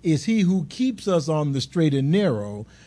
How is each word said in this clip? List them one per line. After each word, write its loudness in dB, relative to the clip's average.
is 0
he 2
who 2
keeps -4
us 0
on 0
the -2
straight 0
and 0
narrow, 0